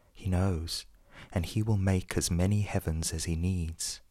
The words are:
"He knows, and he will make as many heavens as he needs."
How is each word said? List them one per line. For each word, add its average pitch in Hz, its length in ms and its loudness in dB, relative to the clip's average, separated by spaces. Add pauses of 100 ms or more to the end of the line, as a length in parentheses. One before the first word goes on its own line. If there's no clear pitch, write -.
(120)
"He - 180 -8
knows, 90 560 0 (460)
and 85 140 0
he 107 180 -2
will 110 140 2
make 95 400 2
as 76 120 2
many 95 340 4
heavens 80 500 -2
as 78 100 -4
he 82 140 -2
needs." 87 720 -2